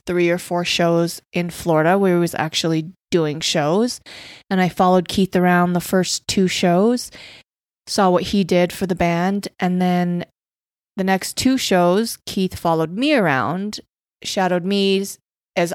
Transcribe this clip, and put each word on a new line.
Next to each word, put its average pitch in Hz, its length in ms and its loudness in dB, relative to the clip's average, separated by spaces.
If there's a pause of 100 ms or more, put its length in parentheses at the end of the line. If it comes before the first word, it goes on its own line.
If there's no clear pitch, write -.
three 175 220 2
or 175 80 0
four 175 260 -4
shows 170 580 0 (120)
in 175 160 -4
Florida 165 480 2
where 190 180 2
he 175 60 4
was 170 140 -2
actually 160 560 -2 (180)
doing 156 320 0
shows. 175 580 0 (500)
And 190 120 2
I 180 80 2
followed 185 400 2
Keith - 260 0
around 180 380 4
the 175 80 0
first - 460 -2
two 190 200 2
shows, 196 640 0 (760)
saw 190 240 2
what 170 140 2
he 196 220 0
did 175 260 2
for - 140 -6
the 180 100 -2
band, 175 540 -2 (100)
and 180 220 0
then 175 440 0 (760)
the - 20 -2
next 190 320 -2
two 262 220 0
shows, 190 680 0
Keith 185 260 -4
followed 160 380 -2
me 277 240 0
around, 170 640 -2 (440)
shadowed 180 400 -2
me 196 380 0
s-, - 160 -10 (380)
as 170 200 -2